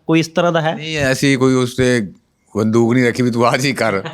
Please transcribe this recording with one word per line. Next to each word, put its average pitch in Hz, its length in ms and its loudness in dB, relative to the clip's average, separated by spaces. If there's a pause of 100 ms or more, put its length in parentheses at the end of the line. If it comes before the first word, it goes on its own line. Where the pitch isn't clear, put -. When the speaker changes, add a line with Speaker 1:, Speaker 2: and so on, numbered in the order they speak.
Speaker 1:
ਕੋਈ 165 140 2
ਇਸ 160 80 -2
ਤਰ੍ਹਾਂ 170 240 0
ਦਾ 165 80 0
ਹੈ? 160 140 -2
Speaker 2:
ਨਹੀਂ, 156 240 -8
ਐਸੀ 135 380 0
ਕੋਈ 131 180 2
ਉਸ 127 180 0
'ਤੇ 123 400 0 (440)
ਬੰਦੂਕ 113 380 2
ਨਹੀਂ 127 100 2
ਰੱਖੀ 120 180 0
ਵੀ 123 80 0
ਤੂੰ 117 160 0
ਆਹ 131 120 0
ਚੀਜ਼ 131 180 -2
ਕਰ, 104 260 -2 (120)